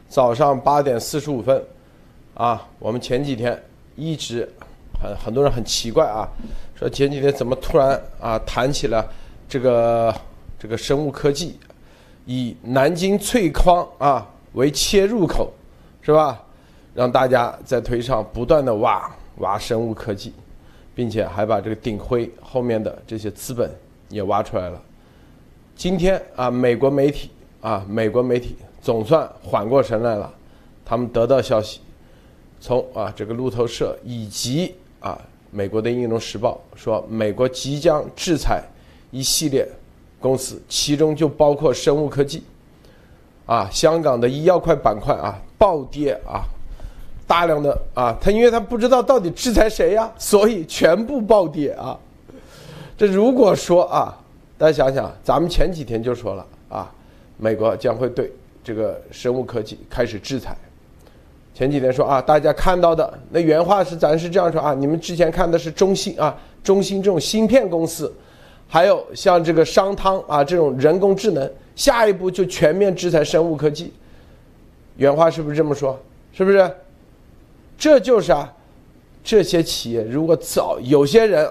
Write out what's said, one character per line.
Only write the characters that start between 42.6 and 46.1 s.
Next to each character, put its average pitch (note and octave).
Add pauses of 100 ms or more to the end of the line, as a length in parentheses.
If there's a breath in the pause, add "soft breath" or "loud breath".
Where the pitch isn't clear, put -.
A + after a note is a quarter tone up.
啊， G#2+
香 D#3+
港 C3+
的 A#2+
医 C#3+
药 F3
块 D#3+
板 G#2+
块 A#2+
啊， G2 (180)
暴 F3+
跌 C#3+ (160)